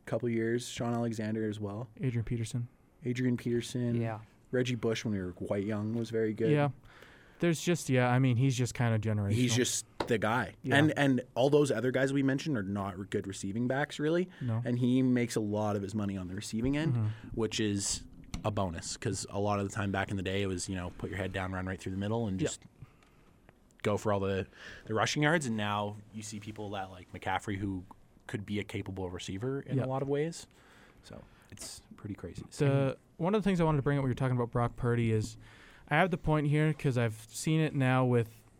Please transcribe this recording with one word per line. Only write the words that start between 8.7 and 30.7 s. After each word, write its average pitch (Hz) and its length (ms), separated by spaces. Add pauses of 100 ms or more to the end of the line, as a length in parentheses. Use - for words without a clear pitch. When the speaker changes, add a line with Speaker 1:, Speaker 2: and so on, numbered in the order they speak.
Speaker 2:
kinda 117 280
generational. 104 320
Speaker 1:
He's 120 240
just - 280 (220)
the 120 100
guy. 107 460
Speaker 2:
Yeah. 131 140
Speaker 1:
And, 151 200
and 135 240 (140)
all 131 160
those 147 220
other 113 180
guys 131 220
we 139 100
mentioned 135 340
are 104 60
not 98 340
re-, 95 140
good 101 160
receiving 98 400
backs, 135 320
really. 170 300 (120)
Speaker 2:
No. 117 240
Speaker 1:
And 123 140
he 127 240
makes 123 320
a 117 60
lot 104 340
of 104 80
his 98 120
money 101 220
on 92 120
the 92 80
receiving 113 400
end, 151 180
Speaker 2:
Mm-hmm. 113 120 (280)
Speaker 1:
which 113 240
is 101 460 (400)
a 110 60
bonus 95 460
'cause 98 340
a - 80
lot 101 220
of 101 80
the - 60
time 101 180
back 95 180
in 104 60
the 95 60
day, 95 200
it 101 40
was, 92 220
you 98 80
know, 90 220
put 95 120
your 90 80
head 95 140
down, 95 200
run 92 140
right 92 140
through 98 120
the 95 60
middle, 107 300
and 95 120
Speaker 2:
Yeah. 151 80
Speaker 1:
just - 120 (1200)
go 104 140
for 107 160
all 101 80
the, 98 260 (400)
the 110 80
rushing 113 280
yards. 151 240
And 113 100
now 104 400 (180)
you 110 80
see 107 180
people 104 300
that, 95 200
like 90 220
McCaffrey, 98 440
who 95 260 (440)
could 107 200
be 104 140
a 98 40
capable 98 460
receiver 101 520
in 127 160
Speaker 2:
Yeah. 123 60
Speaker 1:
a - 20
lot 131 160
of 135 60
ways. 147 380 (580)